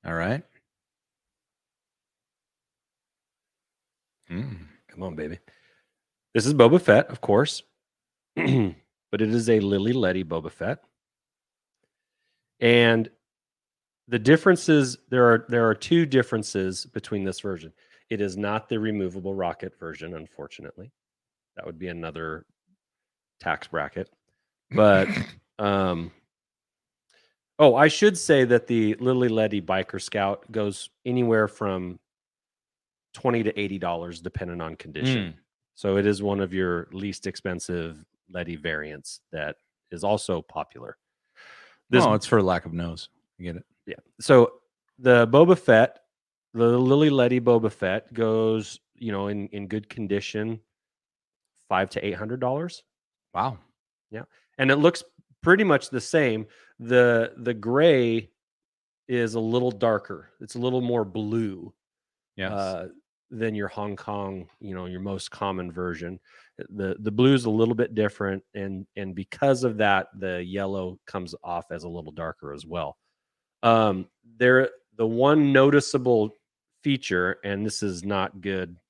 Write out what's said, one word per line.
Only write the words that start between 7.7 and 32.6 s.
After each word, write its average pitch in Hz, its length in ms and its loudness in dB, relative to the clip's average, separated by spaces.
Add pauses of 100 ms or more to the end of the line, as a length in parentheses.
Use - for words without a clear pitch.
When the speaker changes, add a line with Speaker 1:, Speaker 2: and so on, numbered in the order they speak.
Speaker 2:
<clears throat> - 360 -20
but 160 100 -4 (760)
it 110 80 0
is 117 200 -2
a 110 100 4
Lily 101 340 0
Letty 92 300 -2
Boba 80 280 -8
Fett. 101 280 -8 (1800)
And 117 500 6 (1000)
the 120 120 -2
differences, 151 760 4 (120)
there 123 220 6
are, 113 160 4
there 120 220 2
are 107 60 2
two 170 320 2
differences 104 800 -2
between 104 360 -8
this 95 160 -6
version. 82 320 -10 (380)
It 110 100 -6
is 98 160 -4
not 104 320 -4
the 113 120 -4
removable 98 560 -6
rocket 92 440 -6
version, 82 360 -14
unfortunately. - 760 -18 (640)
That - 120 -16
would 80 100 -16
be 90 120 -12
another 82 560 -12 (920)
tax - 280 -6
bracket. 78 420 -8 (600)
But, 101 360 6 (280)
Speaker 1:
<laughs> - 240 -20
Speaker 2:
um, 95 520 -2 (1500)
oh, 139 160 8
I 147 140 6
should 196 280 2
say 143 280 4
that 120 220 2
the 110 280 0
Lily 123 340 0
Letty 110 320 -2
Biker 95 400 -4
Scout 101 500 -4
goes 104 380 -6 (160)
anywhere 117 420 2
from 92 520 -8 (1120)